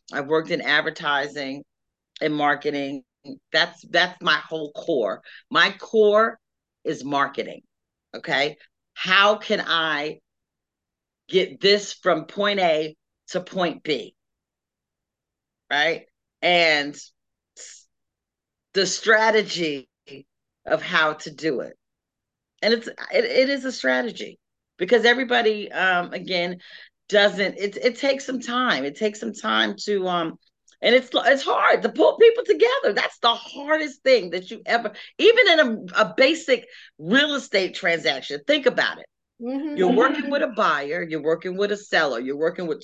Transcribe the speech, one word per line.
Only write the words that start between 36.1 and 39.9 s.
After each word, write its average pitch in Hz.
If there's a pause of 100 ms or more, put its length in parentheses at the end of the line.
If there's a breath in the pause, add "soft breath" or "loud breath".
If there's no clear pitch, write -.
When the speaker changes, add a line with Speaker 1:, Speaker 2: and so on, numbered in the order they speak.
Speaker 1:
basic 269 (320 loud breath)
real 277
estate 190
transaction, 151
think 294
about 131
it. - (360)
Speaker 2:
Mm-hmm. 269
Speaker 1:
You're 185